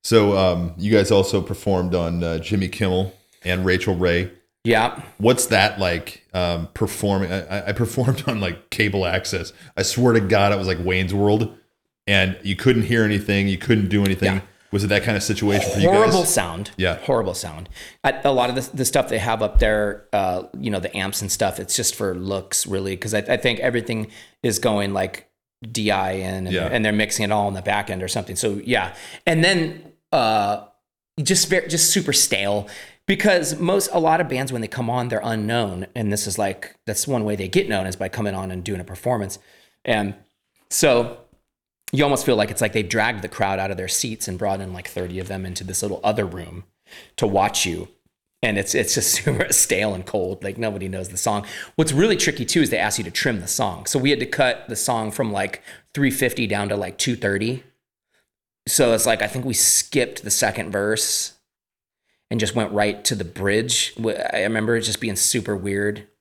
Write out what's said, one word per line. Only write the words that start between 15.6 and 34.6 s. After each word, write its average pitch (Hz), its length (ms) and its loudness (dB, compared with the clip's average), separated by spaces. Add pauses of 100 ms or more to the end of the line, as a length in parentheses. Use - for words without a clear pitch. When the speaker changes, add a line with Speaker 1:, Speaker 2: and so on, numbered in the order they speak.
Speaker 1:
for 101 80 -2
you 156 80 4
guys? 190 100 6
Speaker 2:
Horrible 202 280 4
sound. 87 520 -2
Speaker 1:
Yeah. 90 200 0
Speaker 2:
Horrible 110 380 0
sound. 82 340 -10 (340)
I, 135 220 0
a 139 80 4
lot 123 180 2
of 123 60 -4
the, 131 200 -6
the 131 80 0
stuff 127 240 2
they 110 100 -2
have 113 220 0
up - 200 2
there, 107 520 2
uh, 92 300 0 (160)
you 117 120 -4
know, 98 100 0
the 87 160 -8
amps 98 260 -4
and 98 80 -6
stuff, 92 300 0
it's - 160 -4
just - 180 -2
for 95 200 -2
looks, 95 520 -4
really, 95 300 -4
'cause 107 180 -6
I, 104 60 4
I 110 160 0
think 117 240 0
everything 117 480 -2 (340)
is 113 160 0
going, 101 340 0
like, 98 380 -4 (400)
D 107 200 0
I 95 220 0
in, 95 340 -4
and, 90 60 -4
Speaker 1:
Yeah. 92 140 0
Speaker 2:
and 110 180 0
they're 107 80 2
mixing 107 320 0
it 104 80 0
all 104 160 2
in 98 60 -4
the 95 80 -8
back 101 260 -2
end 92 140 -6
or 90 60 -6
something. 87 280 -6
So, 101 280 -2
yeah. 107 300 0 (320)
And 165 180 4
then, 170 480 0 (180)
uh, 110 540 2 (580)
just 175 260 2
ver-, 180 200 2
just - 220 2
super 165 220 0
stale, 101 560 2 (380)
because 180 540 2
most, 190 320 2
a 175 80 2
lot 160 200 4
of 156 80 0
bands, 131 240 -4
when 120 80 -4